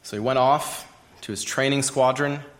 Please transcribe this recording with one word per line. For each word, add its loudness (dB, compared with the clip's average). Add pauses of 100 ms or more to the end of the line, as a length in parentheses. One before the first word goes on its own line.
So -10
he -6
went 0
off 0 (300)
to -10
his -6
training 0
squadron 2 (200)